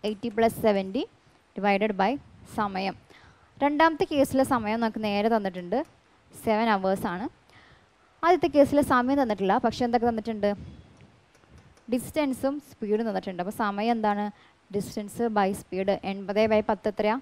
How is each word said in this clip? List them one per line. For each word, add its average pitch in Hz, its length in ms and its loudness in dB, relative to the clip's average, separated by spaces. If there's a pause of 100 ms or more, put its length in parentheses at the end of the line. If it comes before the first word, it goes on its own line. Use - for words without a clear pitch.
എയ്റ്റി 214 260 -6
പ്ലസ് 226 300 2
സെവൻറ്റി 196 380 0 (540)
divided 202 440 2
by 196 100 2 (460)
സമയം. 190 400 -4 (680)
രണ്ടാമത്തെ 302 480 2
കേസിലെ 269 400 2
സമയം 226 320 0
നമുക്ക് 220 240 -4
നേരെ 208 280 0
തന്നിട്ടുണ്ട്, 185 440 -2 (680)
സെവൻ 226 300 2
അവേഴ്സ് 190 380 0
ആണ്. 190 140 -6 (1000)
ആദ്യത്തെ 339 300 4
കേസിലെ 285 360 6
സമയം 254 300 2
തന്നിട്ടില്ല, 196 420 2
പക്ഷെ 233 220 0
എന്തൊക്കെ 233 240 2
തന്നിട്ടുണ്ട്? 214 400 -2 (1400)
ഡിസ്റ്റൻസും 269 600 -2 (180)
സ്പീഡും 214 360 -2
തന്നിട്ടുണ്ട്. 190 360 -4
അപ്പോൾ 208 200 -6
സമയം 208 320 0
എന്താണ്? 208 300 0 (500)
Distance 208 420 -8 (200)
by 196 100 4 (140)
speed. 190 280 -4 (220)
എൺപത് 202 300 0 (100)
by 214 80 6 (100)
പത്ത് 214 220 -2
എത്രയാ? 214 300 0